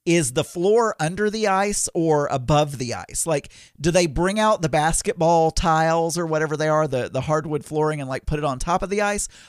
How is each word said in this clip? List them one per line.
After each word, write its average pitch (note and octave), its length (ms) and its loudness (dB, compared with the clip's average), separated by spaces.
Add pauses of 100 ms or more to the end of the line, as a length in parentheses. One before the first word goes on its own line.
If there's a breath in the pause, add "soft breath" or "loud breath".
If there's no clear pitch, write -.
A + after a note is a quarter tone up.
is E3+ 260 2
the D3+ 140 0
floor G#3+ 560 2
under F#3+ 280 -2
the G#3+ 200 -2
ice G3+ 440 0
or D#3 380 2
above C#3+ 460 0
the A#2 160 -6
ice? - 340 -6
Like, D3+ 220 -2 (320 loud breath)
do E3 100 2
they F3 160 4
bring F3 320 0
out G#3+ 220 2
the D#3 80 0
basketball E3 800 2
tiles E3 680 2
or E3+ 80 -2
whatever D#3 300 -2
they D#3 140 0
are, D#3 180 2
the, B2 220 -4
the B2+ 100 -4
hardwood D3 460 -2
flooring, D3+ 340 -2
and, C3+ 100 -8
like, C3 160 -8
put D3+ 140 -2
it D3+ 60 -2
on C3+ 120 -4
top F3 260 -2
of F#3 60 -8
the G3+ 120 -2
ice? G3+ 260 -2 (220 loud breath)